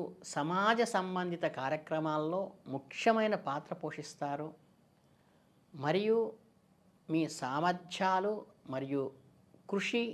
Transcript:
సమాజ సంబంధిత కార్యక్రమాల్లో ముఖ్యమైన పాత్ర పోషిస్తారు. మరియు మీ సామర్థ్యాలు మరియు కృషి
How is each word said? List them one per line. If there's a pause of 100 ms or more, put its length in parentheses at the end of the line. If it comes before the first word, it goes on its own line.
(240)
సమాజ
సంబంధిత
కార్యక్రమాల్లో (260)
ముఖ్యమైన
పాత్ర
పోషిస్తారు. (1300)
మరియు (880)
మీ
సామర్థ్యాలు (360)
మరియు (680)
కృషి